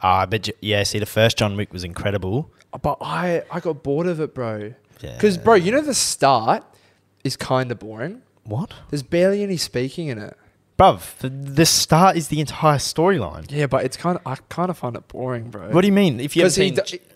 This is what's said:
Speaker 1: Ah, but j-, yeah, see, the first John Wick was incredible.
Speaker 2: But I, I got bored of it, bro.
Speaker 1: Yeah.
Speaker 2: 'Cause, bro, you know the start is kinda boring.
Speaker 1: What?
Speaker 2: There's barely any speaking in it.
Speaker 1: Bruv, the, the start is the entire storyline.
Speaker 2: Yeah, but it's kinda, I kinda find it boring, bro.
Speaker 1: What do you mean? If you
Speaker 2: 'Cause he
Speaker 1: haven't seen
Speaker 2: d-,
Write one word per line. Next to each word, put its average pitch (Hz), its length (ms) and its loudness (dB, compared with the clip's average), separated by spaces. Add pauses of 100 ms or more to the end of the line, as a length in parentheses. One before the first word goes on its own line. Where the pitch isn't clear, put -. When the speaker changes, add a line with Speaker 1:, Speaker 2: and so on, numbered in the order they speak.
Speaker 1:
Ah, 92 240 4
but 98 160 -2
j-, 104 180 -8
yeah, 101 220 0
see, 104 160 -2
the 104 80 -2
first 110 320 2
John 101 180 0
Wick 104 160 -6
was 90 100 -10
incredible. 98 680 -4 (320)
Speaker 2:
But 147 180 -2
I, 170 500 -2
I 175 100 -8
got 156 220 -6
bored 147 240 -2
of 165 140 -4
it, 151 140 -6
bro. 110 400 -8 (260)
Speaker 1:
Yeah. 64 180 -14
Speaker 2:
'Cause, 196 200 2
bro, 220 160 6
you 185 180 4
know 285 80 2
the 285 140 -4
start 135 680 2 (600)
is 131 120 -2
kinda 127 380 -2
boring. 113 460 -10 (240)
Speaker 1:
What? 113 280 -6 (180)
Speaker 2:
There's 143 120 -4
barely 190 400 2
any 196 140 -2
speaking 135 520 -4
in 113 100 -6
it. 104 180 -14 (420)
Speaker 1:
Bruv, 156 420 4
the, 131 100 -6
the 139 340 0
start 170 540 4
is 151 100 -4
the 151 120 -2
entire 151 360 2
storyline. 120 720 0
Speaker 2:
Yeah, 143 160 0
but 127 200 0
it's - 100 -6
kinda, 175 300 -4
I 131 100 -8 (140)
kinda 175 240 -4
find 120 220 -8
it - 120 -16
boring, 120 400 -8
bro. 104 220 -14
Speaker 1:
What 170 100 6
do 196 80 4
you 196 40 4
mean? 175 280 4
If 143 160 -4
you 175 60 6
Speaker 2:
'Cause 180 140 4
he 190 120 2
Speaker 1:
haven't 185 200 -2
seen 180 120 -12
Speaker 2:
d-, - 40 -20 (120)